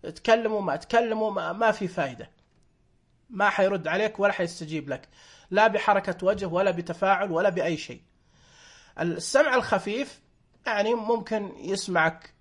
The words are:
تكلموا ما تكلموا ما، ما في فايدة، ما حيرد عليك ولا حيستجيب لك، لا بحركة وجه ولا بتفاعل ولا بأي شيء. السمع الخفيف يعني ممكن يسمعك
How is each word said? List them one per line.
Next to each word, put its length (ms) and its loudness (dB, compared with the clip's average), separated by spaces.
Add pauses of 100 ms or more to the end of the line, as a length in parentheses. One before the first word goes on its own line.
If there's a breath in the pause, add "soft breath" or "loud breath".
تكلموا 580 0
ما 160 -2
تكلموا 540 0
ما، 220 -4
ما 180 2
في 180 -2
فايدة، 420 -6 (1000)
ما 200 2
حيرد 380 0
عليك 320 0
ولا 120 4
حيستجيب 560 -6
لك، 200 -8 (420 loud breath)
لا 160 6
بحركة 600 2
وجه 200 2
ولا 240 2
بتفاعل 600 0
ولا 160 4
بأي 280 0
شيء. 260 -12 (1000 soft breath)
السمع 540 -2
الخفيف 680 -2 (460)
يعني 280 0
ممكن 640 -4
يسمعك 840 -2